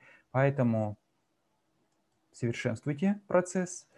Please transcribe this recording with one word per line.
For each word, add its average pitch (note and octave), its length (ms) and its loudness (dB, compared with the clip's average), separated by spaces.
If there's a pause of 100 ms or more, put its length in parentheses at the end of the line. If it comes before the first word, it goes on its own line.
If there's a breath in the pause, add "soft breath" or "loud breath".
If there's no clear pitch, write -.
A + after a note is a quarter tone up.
(320 soft breath)
Поэтому A#2+ 680 0 (1400)
совершенствуйте C#3+ 960 -2
процесс, F3+ 600 0 (100)